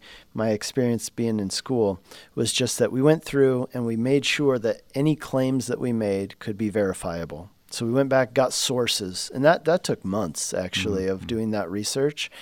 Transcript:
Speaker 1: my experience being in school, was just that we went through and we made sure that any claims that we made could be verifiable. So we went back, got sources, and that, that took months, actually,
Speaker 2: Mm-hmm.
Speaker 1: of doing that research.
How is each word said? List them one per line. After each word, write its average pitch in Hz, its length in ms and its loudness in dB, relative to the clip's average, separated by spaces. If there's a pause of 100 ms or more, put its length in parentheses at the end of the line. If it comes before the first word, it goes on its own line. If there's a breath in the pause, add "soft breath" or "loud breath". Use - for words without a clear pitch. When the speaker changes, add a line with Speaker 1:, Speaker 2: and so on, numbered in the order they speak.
(320 loud breath)
Speaker 1:
my 113 180 0
experience 117 600 0
being 113 280 -2
in 98 120 -2
school, 104 500 0 (340 loud breath)
was 117 180 0
just - 260 -2
that 120 120 4
we 127 120 -2
went 156 200 4
through 131 520 2
and 123 100 -4
we 117 120 -2
made 131 280 2
sure 139 340 2
that 107 220 -2 (140)
any 151 200 2
claims 131 520 0
that 123 120 -4
we 127 140 -2
made 98 460 0
could 107 180 -6
be 107 140 0
verifiable. 87 800 -2 (200)
So - 140 -6
we 117 80 0
went 135 160 2
back, 131 260 2
got 131 180 4
sources, 110 840 -2
and 131 100 0
that, 160 200 6
that 170 180 2
took - 220 -4
months, 95 500 -4
actually, 95 500 -2
Speaker 2:
Mm-hmm. 95 80 0
Speaker 1:
of 90 140 -6
doing 113 240 -2
that 101 180 -2
research. 135 640 -2 (120 loud breath)